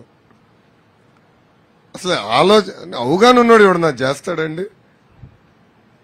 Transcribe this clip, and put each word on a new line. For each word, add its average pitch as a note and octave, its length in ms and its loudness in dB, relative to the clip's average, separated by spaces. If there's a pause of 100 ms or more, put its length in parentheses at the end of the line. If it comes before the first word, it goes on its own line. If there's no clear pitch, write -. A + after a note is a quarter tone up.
(2000)
అసలు F3+ 180 -8
ఆలోచన, E3 840 -2
అవగాహన F#3+ 440 2
ఉన్నోడు A#3 240 4
ఎవడన్నా E3+ 260 2
చేస్తాడండి? D#3 760 -6 (1400)